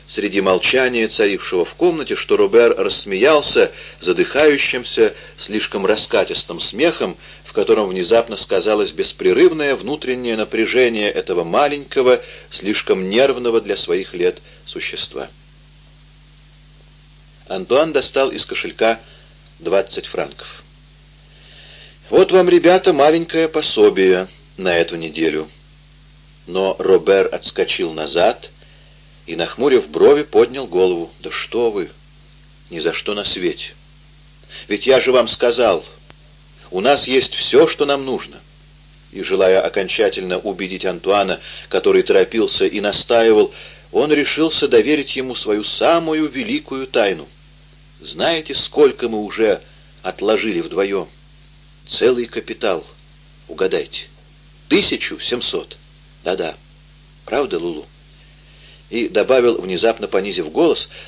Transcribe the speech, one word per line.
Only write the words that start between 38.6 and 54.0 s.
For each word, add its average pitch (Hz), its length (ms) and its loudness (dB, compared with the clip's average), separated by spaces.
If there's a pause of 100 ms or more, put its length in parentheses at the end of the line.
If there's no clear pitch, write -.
И, 95 120 -10
желая 95 360 4
окончательно 95 800 -2
убедить 95 460 -8
Антуана, 95 560 0 (260)
который 95 340 2
торопился 98 640 2
и 104 140 -2
настаивал, 107 760 2 (380)
он 139 220 2
решился 147 560 0
доверить 131 480 2
ему 127 180 -8
свою 107 300 -2
самую 156 640 0
великую 131 580 -6
тайну. 95 400 -2 (720)
"Знаете, 156 560 -4
сколько 127 540 2
мы 107 120 -4
уже 104 400 0 (400)
отложили 98 600 -2
вдвоем?" 90 480 -4 (800)
"Целый 120 360 0
капитал. 110 600 -6 (640)
Угадайте. 90 580 -4 (640)